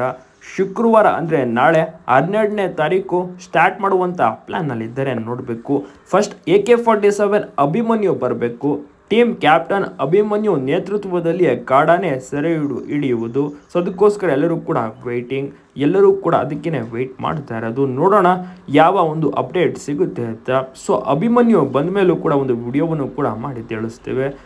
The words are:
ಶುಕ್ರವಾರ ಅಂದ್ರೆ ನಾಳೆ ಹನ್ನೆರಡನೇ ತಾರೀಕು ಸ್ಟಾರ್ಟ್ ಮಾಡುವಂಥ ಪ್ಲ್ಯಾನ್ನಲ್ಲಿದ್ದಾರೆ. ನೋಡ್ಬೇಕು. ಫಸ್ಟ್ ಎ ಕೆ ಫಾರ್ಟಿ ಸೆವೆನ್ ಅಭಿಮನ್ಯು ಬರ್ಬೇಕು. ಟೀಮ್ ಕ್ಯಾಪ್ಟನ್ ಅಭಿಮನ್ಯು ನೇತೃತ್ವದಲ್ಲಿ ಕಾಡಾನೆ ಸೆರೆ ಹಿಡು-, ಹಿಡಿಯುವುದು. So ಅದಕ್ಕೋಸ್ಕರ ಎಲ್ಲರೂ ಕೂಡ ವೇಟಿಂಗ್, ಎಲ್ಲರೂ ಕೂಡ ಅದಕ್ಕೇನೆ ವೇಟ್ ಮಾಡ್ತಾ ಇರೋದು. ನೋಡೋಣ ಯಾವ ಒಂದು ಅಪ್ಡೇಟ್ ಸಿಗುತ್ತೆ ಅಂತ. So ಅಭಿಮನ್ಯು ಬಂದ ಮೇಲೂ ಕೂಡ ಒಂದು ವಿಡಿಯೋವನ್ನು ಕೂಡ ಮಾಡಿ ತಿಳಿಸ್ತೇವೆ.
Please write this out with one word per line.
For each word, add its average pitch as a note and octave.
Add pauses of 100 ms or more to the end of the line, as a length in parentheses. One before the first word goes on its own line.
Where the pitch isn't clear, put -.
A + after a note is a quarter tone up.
(560)
ಶುಕ್ರವಾರ G#3+
ಅಂದ್ರೆ D3
ನಾಳೆ D3
ಹನ್ನೆರಡನೇ G3
ತಾರೀಕು F3+ (140)
ಸ್ಟಾರ್ಟ್ F3+
ಮಾಡುವಂಥ F#3
ಪ್ಲ್ಯಾನ್ನಲ್ಲಿದ್ದಾರೆ. B2
ನೋಡ್ಬೇಕು. A#2+ (240)
ಫಸ್ಟ್ -
ಎ G3+
ಕೆ A#3+
ಫಾರ್ಟಿ G#3+
ಸೆವೆನ್ G3+ (140)
ಅಭಿಮನ್ಯು G3+
ಬರ್ಬೇಕು. A#2+ (120)
ಟೀಮ್ A3
ಕ್ಯಾಪ್ಟನ್ E3+ (160)
ಅಭಿಮನ್ಯು G#3
ನೇತೃತ್ವದಲ್ಲಿ E3+
ಕಾಡಾನೆ D#3
ಸೆರೆ C#3+
ಹಿಡು-, C#3+
ಹಿಡಿಯುವುದು. C3
So -
ಅದಕ್ಕೋಸ್ಕರ G3
ಎಲ್ಲರೂ D#3+
ಕೂಡ D#3+ (260)
ವೇಟಿಂಗ್, B2 (220)
ಎಲ್ಲರೂ F#3+
ಕೂಡ F3
ಅದಕ್ಕೇನೆ D3
ವೇಟ್ A#2
ಮಾಡ್ತಾ C3
ಇರೋದು. A#2
ನೋಡೋಣ F3 (420)
ಯಾವ D#3
ಒಂದು D#3
ಅಪ್ಡೇಟ್ D3
ಸಿಗುತ್ತೆ B2
ಅಂತ. A2+ (360)
So -
ಅಭಿಮನ್ಯು A3+
ಬಂದ C#3
ಮೇಲೂ F#3
ಕೂಡ D#3+
ಒಂದು C3
ವಿಡಿಯೋವನ್ನು C#3+
ಕೂಡ C#3+
ಮಾಡಿ A#2
ತಿಳಿಸ್ತೇವೆ. A#2 (120)